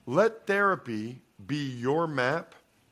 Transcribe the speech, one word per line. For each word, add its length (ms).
Let 400
therapy 720
be 240
your 360
map 480